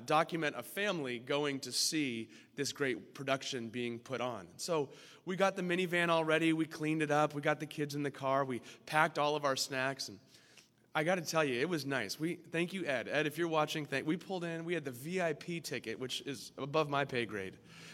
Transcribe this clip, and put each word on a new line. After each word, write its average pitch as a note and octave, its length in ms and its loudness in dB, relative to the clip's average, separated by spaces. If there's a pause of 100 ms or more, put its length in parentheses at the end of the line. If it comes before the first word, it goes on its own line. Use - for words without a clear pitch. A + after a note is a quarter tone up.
document D#3 500 4
a A#2+ 60 -6
family E3 560 -2
going C#3+ 400 0
to B2+ 140 -6
see A#2+ 560 0 (260)
this C3+ 160 -2
great - 420 -2
production C3+ 580 -2
being A#2+ 280 -4
put A#2+ 220 -6
on. A#2 260 -4 (100)
So D#3 340 0 (340)
we F#3 100 -2
got F#3+ 220 4
the G3 60 -4
minivan F3 480 2
all E3 120 6
ready, D#3+ 300 6
we D#3+ 120 2
cleaned D#3 380 0
it D3 80 0
up, D3 240 4
we D3 80 -2
got D3+ 160 4
the D#3 80 -6
kids D3 300 -4
in D3 80 -2
the C#3 80 -2
car, C3+ 320 0
we B2+ 160 -4 (260)
packed D#3 320 4
all D3 160 2
of D3 100 -2
our C3+ 120 2
snacks, C3 520 -2
and G2+ 120 -14 (720)
I D#3 80 4
gotta F3 200 2
tell D#3+ 200 2
you, B2+ 180 2
it D3+ 80 2
was D#3+ 160 0
nice. C3 360 -2
We, E3 160 0 (160)
thank E3+ 200 0
you, F#3+ 140 -4
Ed. A#2+ 240 0
Ed, D3 160 2
if D3 100 -2
you're E3+ 120 0
watching, D#3 360 0
thank, C3+ 220 -2
we D3+ 100 2
pulled F3+ 280 -6
in, E3 200 -4
we F3 100 -2
had D#3 100 -2
the C3+ 80 -6
V D#3 280 -4
I E3+ 120 2
P E3 260 -4
ticket, A2+ 400 -6
which B2+ 260 -4
is C3+ 320 -8
above D3+ 320 0
my C#3 160 2
pay B2 220 0
grade. F#2+ 280 -6 (400)